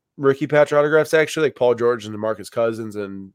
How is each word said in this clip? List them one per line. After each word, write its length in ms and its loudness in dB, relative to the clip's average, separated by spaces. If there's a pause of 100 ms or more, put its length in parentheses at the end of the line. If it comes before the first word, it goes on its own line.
(160)
rookie 300 0
patch 260 2
autographs, 420 2
actually, 320 2
like 100 -4
Paul 180 2
George 300 0
and 120 -10
DeMarcus 340 -6
Cousins 460 -4
and 380 -10